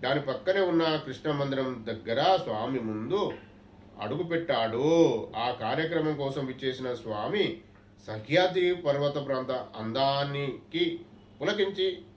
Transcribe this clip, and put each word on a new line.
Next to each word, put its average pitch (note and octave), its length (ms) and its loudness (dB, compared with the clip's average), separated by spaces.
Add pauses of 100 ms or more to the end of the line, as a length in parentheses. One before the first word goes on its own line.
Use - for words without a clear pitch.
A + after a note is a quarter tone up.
దాని C#3 200 2
పక్కనే C#3+ 400 0
ఉన్న E3 360 4
కృష్ణ D3 360 -4
మందిరం C3+ 560 -2
దగ్గర A#2 540 2
స్వామి A#2+ 380 -2
ముందు A2+ 520 -2 (680)
అడుగుపెట్టాడు. C3 840 0 (520)
ఆ A#2+ 140 -2
కార్యక్రమం D#3 640 0
కోసం C#3 300 -2
విచ్చేసిన B2+ 480 -4
స్వామి A2+ 680 -4 (460)
సహ్యాద్రి F3+ 680 2
పర్వత C#3+ 520 0
ప్రాంత C3 240 -2
అందానికి C#3 1500 -2 (420)
పులకించి F#3+ 560 0 (180)